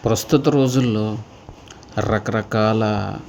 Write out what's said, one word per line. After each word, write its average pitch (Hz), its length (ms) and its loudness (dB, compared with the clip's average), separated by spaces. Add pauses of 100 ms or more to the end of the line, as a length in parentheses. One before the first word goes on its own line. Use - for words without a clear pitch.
ప్రస్తుత 139 440 2
రోజుల్లో 123 680 2 (800)
రకరకాల 107 1160 0 (140)